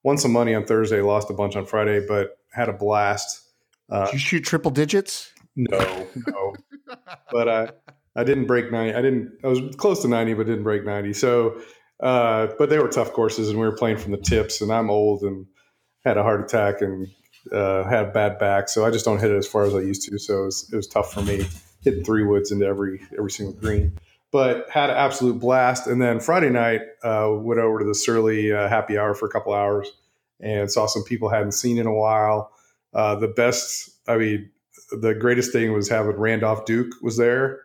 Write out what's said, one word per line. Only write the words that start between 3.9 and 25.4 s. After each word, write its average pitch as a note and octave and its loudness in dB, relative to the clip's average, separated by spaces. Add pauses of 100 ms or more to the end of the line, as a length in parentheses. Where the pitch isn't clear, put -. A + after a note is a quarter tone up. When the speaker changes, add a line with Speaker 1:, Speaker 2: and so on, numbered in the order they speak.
Speaker 2:
Did G#2 -4
you C3+ -2
shoot D3 -2
triple D#3+ -2
digits? D3+ -2 (240)
Speaker 1:
No, F#2+ -2 (200)
no. G2 -6 (320)
Speaker 2:
<laughs> - -18 (360)
Speaker 1:
But A#2 2
I, A2+ 0 (460)
I A#2+ 0
didn't C3+ 2
break A#2+ 0
ninety. A2+ -2
I A#2+ 0
didn't. B2+ 0 (100)
I - -6
was B2+ 2 (160)
close G3 0
to C3 0
ninety, A2+ 0
but G#2+ -2
didn't G#2+ -2
break G#2 -2
ninety. G2+ -4
So, A#2 2 (400)
uh, A#2 2 (100)
but D3 2
they D3+ 4
were C3+ 2
tough - -2
courses, A2 0
and G#2+ -2
we A2+ 0
were G#2+ 0
playing A2+ 0
from G2 -6
the G2+ -4
tips, G#2 0
and G#2 -2
I'm A2+ 0
old G#2 2
and G2 -6 (580)
had A2+ 2
a G2+ 2
heart G#2 2
attack G2+ 0
and, F#2+ -4 (460)
uh, F#2+ 0
had G#2 2
a G2 -10
bad G#2 0
back, G2 0
so A2 0
I A#2 4
just A2+ -2
don't G#2+ 0
hit G#2+ 2
it G2+ 2
as G2 -2
far G#2 0
as G2+ 2
I G2 0
used G2 -4
to. G2+ -8
So G2 -2
it - -4
was, - -8
it A#2 -4
was G#2 -4
tough - -2
for G#2 -4
me G2 -2 (360)
hitting - 0
three A2 2
woods G2+ 2
into G2+ 0
every, G2 -4 (160)
every G#2 -4
single G2 -10
green. G2+ -2 (340)
But B2+ 2
had C#3+ 2
an B2+ 0
absolute B2+ 2
blast. B2+ 2